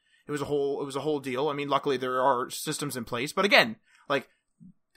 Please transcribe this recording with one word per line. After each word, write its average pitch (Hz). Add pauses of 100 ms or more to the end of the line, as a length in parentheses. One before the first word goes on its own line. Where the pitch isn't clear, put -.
(260)
it 143
was 147
a -
whole, 139
it -
was 135
a 139
whole 147
deal. 131
I 147
mean, 143
luckily 139
there 127
are 127
systems 147
in 120
place, 123
but 190
again, 202 (320)
like, - (680)